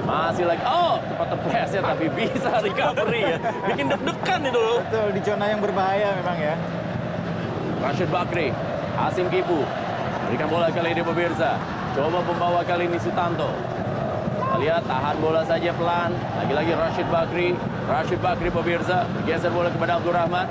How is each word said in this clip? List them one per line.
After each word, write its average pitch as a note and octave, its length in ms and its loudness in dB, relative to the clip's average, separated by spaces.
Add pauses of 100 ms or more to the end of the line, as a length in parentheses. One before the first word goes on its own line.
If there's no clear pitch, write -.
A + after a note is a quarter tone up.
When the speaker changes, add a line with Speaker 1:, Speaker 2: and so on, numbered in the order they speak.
Speaker 1:
Masih E3 400 0
lagi, E3+ 240 2
oh, E4 320 2
cepat - 320 -4
terpleset F#3 480 0
tapi E3 320 0
bisa - 380 0 (100)
recovery A3+ 640 0
ya. A#3+ 140 2 (340)
Bikin C#4 160 0
deg-degan D4+ 560 0
itu A#3+ 160 2
loh. A3+ 240 2
Speaker 2:
Betul, A3 320 0
di G3+ 80 0
zona G3+ 240 0
yang G#3 160 0
berbahaya G3 560 2
memang F3 160 -2
ya. D#3 180 0 (1300)
Speaker 1:
Rashid D#3+ 320 0
Bakri, E3+ 400 0 (480)
Hasim D3+ 320 0
Kipu. F3 320 2 (640)
Berikan C3+ 240 0
bola E3+ 160 2
kali E3+ 240 0
ini E3 80 2
pemirsa. E3 560 0 (400)
Coba D#3+ 240 2
pembawa F3 480 2
kali F3 160 2
ini E3+ 160 0
Sutanto. E3+ 480 0 (880)
Kita - 240 0
lihat, C#3 240 2
tahan C#3 400 0
bola D#3+ 240 2
saja E3 240 0
pelan. F3 400 0 (240)
Lagi-lagi E3 400 0
Rashid E3 320 0
Bakri. E3+ 480 2 (320)
Rashid - 320 0
Bakri F3 320 0
pemirsa. E3+ 560 2 (160)
Geser D#3+ 240 0
bola E3+ 240 2
kepada E3+ 240 0
Abdul E3+ 160 0
Rahman. F3 380 2